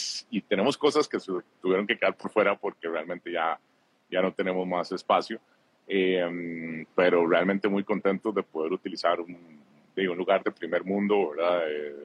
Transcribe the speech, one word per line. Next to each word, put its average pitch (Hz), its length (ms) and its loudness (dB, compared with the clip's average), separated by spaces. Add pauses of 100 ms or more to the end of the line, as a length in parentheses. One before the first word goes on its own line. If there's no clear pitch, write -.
(320)
y 101 100 -2
tenemos 107 380 0
cosas 147 280 2
que 104 120 -4
se 95 120 -8 (300)
tuvieron 95 240 2
que 107 100 -2
quedar 95 220 0
por - 140 -10
fuera 101 260 4
porque 90 300 -8
realmente 85 440 -6
ya, 82 280 -2 (500)
ya 90 140 0
no 92 100 0
tenemos 92 340 -2
más 90 240 -2
espacio, 95 480 0 (460)
eh, 87 1000 -2 (100)
pero 87 320 6
realmente 92 400 2
muy 98 160 0
contentos 98 500 -2
de 98 80 0
poder 80 300 -4
utilizar 87 480 -2
un, 87 160 -10 (580)
digo, 92 200 0
un 85 40 -6
lugar 95 240 2
de - 80 -6
primer 87 360 -4
mundo, 101 460 0
¿verdad? 87 280 2 (100)
Eh, 76 360 -6